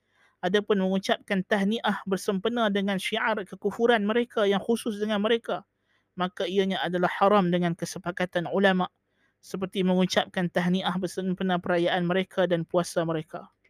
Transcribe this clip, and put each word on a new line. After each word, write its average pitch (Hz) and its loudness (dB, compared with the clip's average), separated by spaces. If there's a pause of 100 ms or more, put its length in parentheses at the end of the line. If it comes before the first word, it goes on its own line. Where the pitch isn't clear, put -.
(460)
Adapun 208 2
mengucapkan 190 0
tahniah 202 0
bersempena 208 -2
dengan 196 0
syiar 220 -2
kekufuran 214 2
mereka 233 0
yang 196 2
khusus 220 -2
dengan 214 -2
mereka, 214 -2 (480)
maka 185 -4
ianya 190 0
adalah 175 0
haram 202 4
dengan 175 2
kesepakatan 175 -6
ulama, 190 4 (560)
seperti 190 -6
mengucapkan 185 2
tahniah 180 0
bersempena 185 -2
perayaan 175 0
mereka 185 0
dan 175 0
puasa 170 -2
mereka. 160 -6 (200)